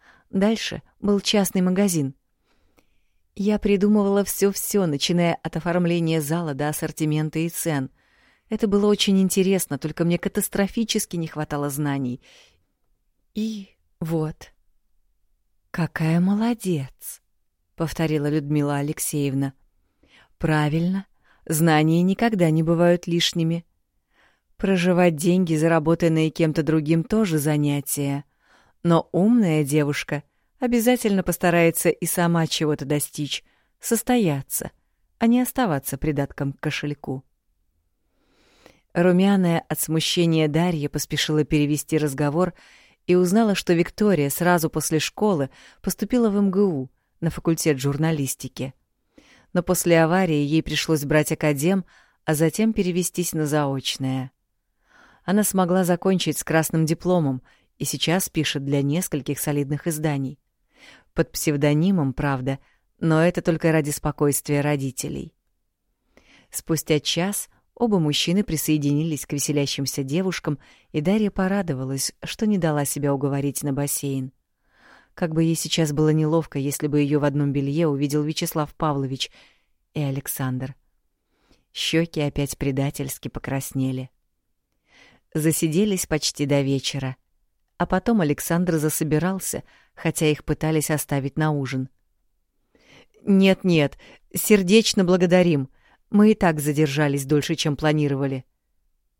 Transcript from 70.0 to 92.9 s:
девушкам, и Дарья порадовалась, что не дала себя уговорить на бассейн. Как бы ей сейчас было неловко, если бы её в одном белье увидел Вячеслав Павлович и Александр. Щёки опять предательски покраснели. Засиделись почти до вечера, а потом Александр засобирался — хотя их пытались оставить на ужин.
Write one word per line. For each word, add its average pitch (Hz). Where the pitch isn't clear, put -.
девушкам, 160
и 151
Дарья 196
порадовалась, 165
что -
не 208
дала 156
себя 143
уговорить 139
на 143
бассейн. 135
Как 160
бы 165
ей 165
сейчас 160
было 156
неловко, 156
если 139
бы 147
её 143
в 139
одном 143
белье 143
увидел 147
Вячеслав 156
Павлович 139
и 151
Александр. 131
Щёки -
опять 143
предательски 139
покраснели. 131
Засиделись 165
почти 147
до 143
вечера, 135
а 180
потом 196
Александр 165
засобирался — 156
хотя 160
их 151
пытались 156
оставить 139
на 156
ужин. 135